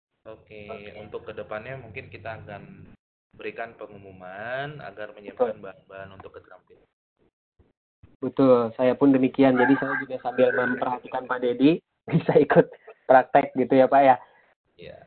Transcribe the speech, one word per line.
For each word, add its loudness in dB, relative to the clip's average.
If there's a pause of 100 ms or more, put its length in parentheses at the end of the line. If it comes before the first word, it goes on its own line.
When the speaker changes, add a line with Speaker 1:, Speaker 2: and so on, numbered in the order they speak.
(260)
Speaker 1:
Oke, -20
Speaker 2:
Oke. -18 (100)
Speaker 1:
untuk -16
kedepannya -12
mungkin -18
kita -16
akan -20 (400)
berikan -14
pengumuman -14
agar -16
menyiapkan -8
Speaker 2:
Betul. -20
Speaker 1:
bahan-bahan -20
untuk -20
keterampilan. -20 (1300)
Speaker 2:
Betul, 2
saya 2
pun 4
demikian. 2
Jadi 2
saya -6
juga -12
sambil 0
memperhatikan -4
Pak -6
Dedi, 2 (280)
<laughs> -12
bisa 0
ikut 4 (400)
praktek 4
gitu 2
ya, 6
Pak, 4
ya? 6 (600)
Speaker 1:
Iya. -20 (120)